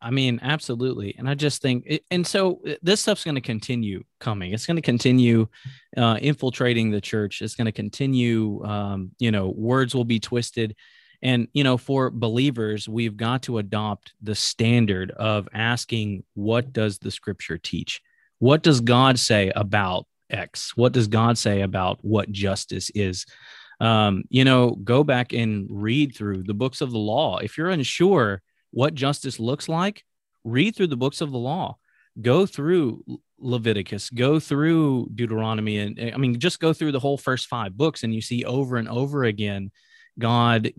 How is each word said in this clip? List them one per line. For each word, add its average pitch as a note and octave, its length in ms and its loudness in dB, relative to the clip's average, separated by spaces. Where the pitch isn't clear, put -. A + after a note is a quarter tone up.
I A#2 80 -10
mean, B2+ 320 0
absolutely. B2 760 -4
And B2 120 -6
I C#3+ 60 -2
just C#3+ 260 -2
think, B2 240 0
it, D#3 240 -6
and F3+ 160 -2
so, F#3+ 400 0
uh, D3 160 -6
this G3 200 2
stuff's - 240 -2
gonna C#3+ 160 -2
continue A2 600 -4
coming. F#2+ 340 -4
It's A2 120 -6
gonna E3+ 160 -2
continue, A#2+ 680 6
uh, A2+ 240 4
infiltrating B2 680 0
the G#2 120 -2
church. G#2 400 -4
It's A2+ 140 -6
gonna A2+ 160 0
continue, A2+ 920 0
um, G2+ 560 -6
you A#2 100 2
know, G2 200 0
words A#2+ 440 0
will B2 120 0
be A#2 140 0
twisted. A#2 560 -4
And, B2 320 0
you C#3+ 100 2
know, B2+ 140 2
for C3 320 -2
believers, A2+ 800 -2
we've A2 260 -4
got A#2+ 280 -2
to A#2 160 -4
adopt G#2 600 -6
the G#2+ 140 -6
standard A2 760 2
of G#2+ 420 -2
asking, A2 800 -4
"What A#2 400 -2
does A2 240 0
the - 140 -10
scripture - 460 -8
teach? - 440 -8
What C#3 220 6
does C#3 200 6
God B2 360 6
say G#2 380 2
about G2 500 0
X? - 460 -10
What A#2+ 160 4
does A#2+ 160 2
God A2+ 300 2
say G2+ 240 0
about F#2+ 400 -2
what G2+ 280 0
justice G2 640 -4
is?" F#2+ 320 -4
Um, G#2+ 500 2
you C3 140 4
know, B2+ 280 6
go A#2+ 340 2
back B2+ 260 0
and A2 380 -2
read A#2 440 -2
through G2+ 300 -6
the G2+ 100 -4
books B2+ 280 -4
of C3 100 -4
the A#2 80 -4
law. G#2+ 380 0
If - 200 -8
you're D#3+ 120 -2
unsure D3 720 2
what C#3+ 220 0
justice C3+ 460 -4
looks A#2 300 -4
like, F3+ 340 -2
read C3 320 2
through F#3+ 120 2
the C#3 100 -4
books C3 240 -2
of D3+ 100 -4
the C3 60 -6
law. C#3 400 -4
Go C3 240 6
through D#3 600 0
Le-, B2 100 -12
Leviticus, A2 720 -2
go C3 320 2
through D3 760 2
Deuteronomy, A2 600 -2
and, G#2 360 -6
I - 40 -6
mean, B2 200 2
just E3 220 0
go D#3+ 140 2
through D3+ 180 -2
the C3+ 80 -2
whole C#3 180 -2
first B2+ 300 -4
five G#2 300 -6
books, D3+ 260 0
and A2+ 100 -2
you A2 60 -4
see A#2+ 240 -4
over B2+ 320 -2
and A2+ 140 -4
over C#3 340 -2
again G2+ 480 -2
God A#2 600 4